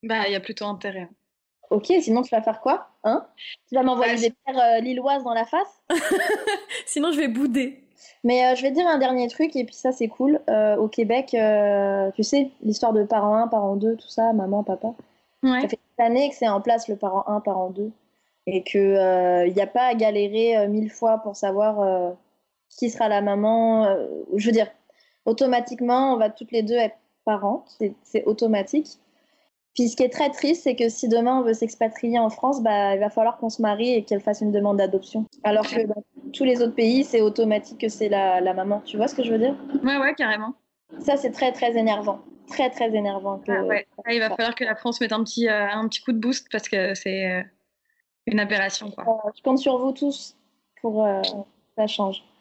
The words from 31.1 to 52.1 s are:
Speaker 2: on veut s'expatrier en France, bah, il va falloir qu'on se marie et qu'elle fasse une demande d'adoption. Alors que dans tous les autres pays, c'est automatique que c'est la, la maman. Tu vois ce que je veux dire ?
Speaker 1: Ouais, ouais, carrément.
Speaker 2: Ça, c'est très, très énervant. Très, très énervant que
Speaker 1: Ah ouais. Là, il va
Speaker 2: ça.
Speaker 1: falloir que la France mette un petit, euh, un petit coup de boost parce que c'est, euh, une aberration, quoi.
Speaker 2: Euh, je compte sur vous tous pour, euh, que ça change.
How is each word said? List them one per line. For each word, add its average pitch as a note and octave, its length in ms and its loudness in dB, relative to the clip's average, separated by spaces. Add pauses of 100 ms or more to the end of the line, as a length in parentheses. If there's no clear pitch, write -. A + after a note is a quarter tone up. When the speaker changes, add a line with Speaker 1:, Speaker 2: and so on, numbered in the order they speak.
Speaker 2:
on - 20 0
veut A3+ 140 2
s'expatrier A3+ 640 -2
en A3+ 100 2
France, B3+ 320 -2
bah, G3+ 320 2
il G3 60 0
va G#3 100 2
falloir A#3 280 2
qu'on A3+ 120 -4
se - 120 -12
marie G#3+ 300 0
et A3+ 120 2
qu'elle G3+ 180 -2
fasse G#3 200 -2
une G#3 100 0
demande G3+ 260 2
d'adoption. G3 480 -2 (180)
Alors G#3+ 240 2
que A3+ 200 -2
dans G#3 160 -6 (280)
tous - 120 -2
les B3 180 2
autres A#3 140 0
pays, A#3+ 280 4
c'est A#3 180 2
automatique G#3+ 600 0
que A3+ 80 -2
c'est G#3+ 200 -4
la, F#3+ 300 2
la F#3 140 0
maman. G3+ 320 -2
Tu - 120 -10
vois A3 100 0
ce - 80 -6
que C4 80 -2
je A3+ 80 -2
veux A3 80 2
dire ? C4 160 2 (280)
Speaker 1:
Ouais, C#4 140 0
ouais, C#4 160 0
carrément. A3 400 -2 (460)
Speaker 2:
Ça, C#4+ 180 2
c'est C4 140 -2
très, B3+ 220 0
très A#3+ 220 0
énervant. G#3 440 0 (300)
Très, B3+ 200 0
très A#3 240 -2
énervant G3 460 -4
que G3+ 120 -6
Speaker 1:
Ah G3 120 0
ouais. F#3+ 240 -2 (180)
Là, A#3 80 -2
il A#3 60 0
va A3 100 0
Speaker 2:
ça. F#3+ 60 -6
Speaker 1:
falloir A#3 180 -2
que B3+ 100 -6
la A3 120 -4
France A#3+ 260 -6
mette A3 120 -2
un A3 100 -2
petit, A#3 260 -2
euh, G#3 220 0
un A3 160 -4
petit - 140 -6
coup B3+ 100 -4
de A3+ 80 0
boost A#3+ 320 -4
parce G#3+ 180 -6
que G3 240 0
c'est, F#3+ 380 -4
euh, F#3 100 -2 (840)
une G#3 120 0
aberration, G3+ 520 -2
quoi. - 140 -10 (200)
Speaker 2:
Euh, G#3 100 -2
je - 60 -20
compte C4 160 2
sur C4 220 0
vous C4 120 0
tous C#4 440 -6 (460)
pour, A3 220 0
euh, G3 200 0
que - 40 -4 (500)
ça G#3+ 100 2
change. G3 360 -4 (180)